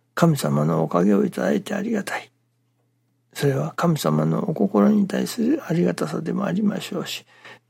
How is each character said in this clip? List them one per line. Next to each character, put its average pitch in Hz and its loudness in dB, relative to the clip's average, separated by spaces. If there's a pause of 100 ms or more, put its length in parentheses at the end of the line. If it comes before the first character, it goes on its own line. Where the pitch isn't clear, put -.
(140)
神 165 4
様 147 0
の 160 0
お 156 -2
か 180 2
げ 202 4
を 202 4
い - -2
た - -4
だ - 0
い 208 0
て - -8
あ 202 -4
り 226 -6
が 208 -2
た - -8
い。 - -16 (1040)
そ - -2
れ 135 2
は 151 -4
神 170 0
様 156 0
の - 0
お 160 -2
心 - 4
に 208 4
対 - -2
す - -6
る 269 0
あ 175 -2
り 175 2
が 180 2
た - -2
さ 160 -6
で 165 -6
も 185 -2
あ 175 -2
り 202 -2
ま 202 0
し - -10
ょ 165 -4
う - -8
し、 - -10 (460)